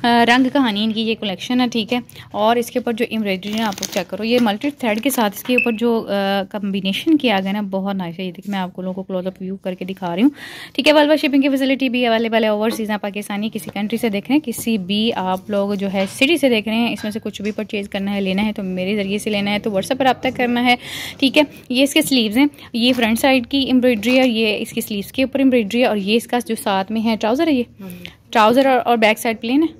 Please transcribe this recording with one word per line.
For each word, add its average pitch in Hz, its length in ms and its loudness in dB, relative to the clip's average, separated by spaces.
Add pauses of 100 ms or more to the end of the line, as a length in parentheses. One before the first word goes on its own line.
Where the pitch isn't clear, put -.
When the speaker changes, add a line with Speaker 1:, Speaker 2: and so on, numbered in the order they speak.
Speaker 1:
अ, 233 180 6
रंग 247 240 6
कहानी 226 360 2
इनकी 220 180 -2
ये 220 140 0
कलेक्शन 214 460 -2
है, 247 80 2
ठीक 233 240 -2
है। 247 80 -2 (320)
और 220 240 4
इसके 240 220 -4
ऊपर 240 140 -4
जो 220 180 -4
एम्ब्रॉयडरी 202 400 -4
है 220 100 -2
आप 214 120 -2
लोग - 200 -8
चेक 185 140 -2
करो, 196 160 -8
ये 233 160 2
मल्टी 214 320 0
थ्रेड 220 280 -2
के - 100 0
साथ 214 260 0
इसके - 200 -4
ऊपर 240 200 0
जो, 233 240 0
अ, - 80 -8 (440)
कॉम्बिनेशन 196 680 -2
किया 214 220 2
गया 190 120 -4
ना, 208 100 -4
बहुत 190 340 -4
नाइस 170 240 -6
है। 185 60 -6
ये 180 60 -6
देखिए, 190 200 -12
मैं 196 80 -2
आप 185 200 -6
लोगों 185 140 -6
को 190 100 -8
क्लोज 185 220 -6
अप 185 160 -8
व्यू 190 220 -8
करके 185 220 -6
दिखा 185 280 -6
रही 190 100 0
हूँ, 294 80 4 (440)
ठीक 269 120 2
है। 294 60 6
वर्ल्ड 294 160 6
वाइड 302 120 4
शिपिंग 277 220 2
की 285 60 2
फैसिलिटी 269 400 0
भी 247 140 0
अवेलेबल 226 400 2
है। 214 100 2
ओवरसीज 214 380 -2
आप 208 100 -2
पाकिस्तानी 208 480 -6
किसी - 220 -10
कंट्री 208 260 -4
से 226 120 -2
देख 202 140 -4
रहे 254 100 -2
हैं, 302 80 4
किसी 226 360 -4
भी 208 340 -2
आप 185 400 -4
लोग 202 240 0
जो 196 120 -4
है 196 200 0
सिटी 269 300 2
से 277 120 2
देख 220 180 0
रहे 220 100 -2
हैं, 233 160 0
इसमें 214 180 -8
से 214 80 -8
कुछ 208 220 -10
भी 208 100 -4
परचेज 208 360 -6
करना 196 240 -4
है, 202 100 -2
लेना 190 200 0
है 214 120 0
तो 208 100 -6
मेरे 185 320 -2
ज़रिए 202 240 -2
से 214 100 -4
लेना 202 220 0
है 208 80 0
तो 220 120 -4
WhatsApp 202 260 -2
पर 262 100 2
रब्ता 247 220 0
करना 240 320 0
है, 247 160 4 (420)
ठीक 262 180 4
है। 294 100 4 (240)
ये 254 120 4
इसके 294 180 2
स्लीव्स 226 360 2
हैं, 285 120 6 (260)
ये 240 180 4
फ्रंट 233 260 2
साइड 262 260 4
की 277 240 -2
एम्ब्रॉयडरी 247 460 4
है, 262 140 6
ये 220 260 0
इसकी 226 260 -6
स्लीव्स 202 300 -8
के 262 120 0
ऊपर 269 180 -2
एम्ब्रॉयडरी 240 400 2
है 247 60 4
और 208 100 0
ये 202 180 0
इसका 233 240 0
जो 226 160 -4
साथ 196 360 -2
में 220 100 -2
है 220 160 0
ट्राउज़र 262 320 0
है, 285 60 2
ये 240 100 0 (160)
Speaker 2:
हाँ 190 80 -14
जी। 175 200 -14 (220)
Speaker 1:
ट्राउज़र 240 380 4
और, 254 100 4
और 240 180 2
बैक 220 200 4
साइड 226 200 -4
प्लेन 254 260 0
है। 320 60 0 (100)